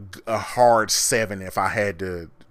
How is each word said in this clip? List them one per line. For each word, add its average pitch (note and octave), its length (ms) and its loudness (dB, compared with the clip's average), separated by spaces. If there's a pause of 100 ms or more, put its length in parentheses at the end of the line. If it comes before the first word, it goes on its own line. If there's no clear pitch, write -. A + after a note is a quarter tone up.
(260)
a A2 120 -2
hard A#2 520 4
seven G#2 500 0
if F#2 160 -8
I F#2+ 120 0
had G2+ 320 -2
to F2+ 280 -8 (220)